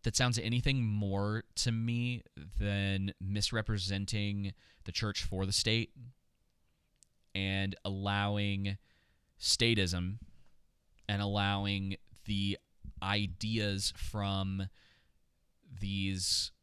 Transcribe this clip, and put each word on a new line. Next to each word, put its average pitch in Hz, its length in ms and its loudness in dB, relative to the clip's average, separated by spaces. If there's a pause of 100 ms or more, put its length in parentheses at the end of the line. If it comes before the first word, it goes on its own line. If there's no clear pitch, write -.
that 113 140 0
sounds 123 220 2
anything 123 460 2
more 104 600 0 (120)
to - 140 0
me 117 520 -2 (360)
than 98 640 0
misrepresenting 101 1300 -2 (320)
the 87 80 -8
church - 320 -2
for 95 200 0
the 101 80 -2
state 110 380 2 (1400)
and 98 400 2 (100)
allowing 101 920 0 (640)
statism 95 760 4 (920)
and 101 120 0
allowing 101 760 0 (300)
the 98 300 0 (460)
ideas 101 960 0
from 95 720 -2 (1120)
these 95 720 0 (100)